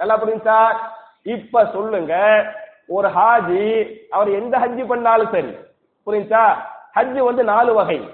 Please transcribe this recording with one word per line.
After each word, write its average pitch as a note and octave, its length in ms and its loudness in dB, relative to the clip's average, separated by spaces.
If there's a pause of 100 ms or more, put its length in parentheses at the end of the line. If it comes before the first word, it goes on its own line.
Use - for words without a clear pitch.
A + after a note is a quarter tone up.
நல்லா G#3 160 0
புரிஞ்சா? A3 420 0 (680)
இப்ப A3+ 460 0
சொல்லுங்க, F#3+ 420 -4 (760)
ஒரு G3 220 0
ஹாஜி G3 560 2 (440)
அவர் G3+ 200 0
எந்த A3+ 280 -4
ஹஜ்ஜு B3 280 -4
பண்ணாலும் A3+ 480 0
சரி, C3+ 180 -4 (540)
புரிஞ்சா? G#3+ 380 0 (500)
ஹஜ்ஜு B3+ 280 -2
வந்து A#3+ 220 0
நாலு A3+ 300 2
வகை. E3+ 240 0 (160)